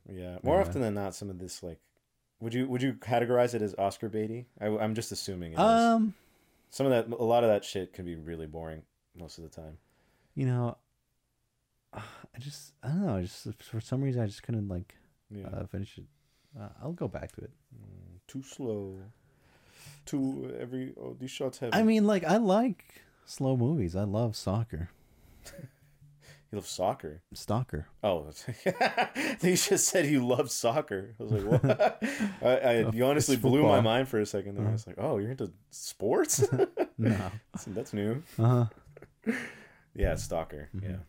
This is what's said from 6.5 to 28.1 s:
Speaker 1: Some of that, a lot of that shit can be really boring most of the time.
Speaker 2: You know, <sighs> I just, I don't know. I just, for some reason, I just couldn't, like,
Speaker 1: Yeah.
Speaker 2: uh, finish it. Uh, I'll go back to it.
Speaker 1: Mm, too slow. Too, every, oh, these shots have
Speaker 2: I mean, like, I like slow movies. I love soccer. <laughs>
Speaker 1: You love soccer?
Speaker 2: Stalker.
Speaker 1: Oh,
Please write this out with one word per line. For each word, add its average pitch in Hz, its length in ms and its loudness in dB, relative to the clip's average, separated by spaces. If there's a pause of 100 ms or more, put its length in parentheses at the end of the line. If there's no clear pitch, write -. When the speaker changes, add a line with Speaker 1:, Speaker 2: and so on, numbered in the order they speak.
Speaker 1:
Some 135 160 0
of 135 60 6
that, 117 220 2
a 117 100 -2
lot 120 200 6
of 110 60 8
that 104 140 4
shit - 280 -6
can 92 140 -12
be 85 100 -6
really 80 300 -10
boring 80 360 -10 (360)
most 82 200 -16
of 85 60 -14
the 78 60 -16
time. 78 260 -16 (580)
Speaker 2:
You 139 120 -2
know, 120 300 -2 (680)
<sighs> - 520 -20
I - 440 -18
just, 139 340 -16 (100)
I 117 60 -8
don't 185 180 0
know. 113 100 0
I 92 60 -2
just, - 400 -10
for - 180 -8
some 131 220 -4
reason, 127 200 0
I 110 40 0
just 98 160 -8
couldn't, 107 260 -4
like, 92 260 -8 (360)
Speaker 1:
Yeah. 101 180 -14
Speaker 2:
uh, 98 180 -10
finish 98 320 -10
it. 92 60 -18 (540)
Uh, 107 100 -14 (140)
I'll 147 100 -8
go 170 160 -6
back - 280 -10
to - 60 -14
it. - 80 -16 (240)
Speaker 1:
Mm, 92 520 -20
too 135 160 -12
slow. 104 560 -8 (1080)
Too, 135 560 -4
every, 127 400 -6
oh, 123 180 -10
these 127 120 -10
shots 131 300 -6
have 120 120 -4
Speaker 2:
I 220 120 4
mean, 220 240 6
like, 196 160 2
I 175 140 4
like 220 640 0 (220)
slow 131 320 0
movies. 120 380 2
I 98 100 0
love 107 300 0
soccer. 95 560 -4 (540)
<laughs> - 60 -16 (1000)
Speaker 1:
You 107 60 -6
love 95 80 -8
soccer? 90 560 -2 (100)
Speaker 2:
Stalker. 107 540 -4 (160)
Speaker 1:
Oh, 85 260 0 (200)